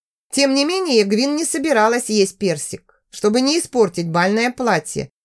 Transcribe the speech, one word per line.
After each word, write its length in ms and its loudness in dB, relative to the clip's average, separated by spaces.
Тем 240 2
не 100 2
менее, 380 2
Гвин 320 0
не 100 -2
собиралась 640 0
есть 300 0
персик, 520 -6
чтобы 300 0
не 180 2
испортить 500 0
бальное 420 0
платье, 580 -4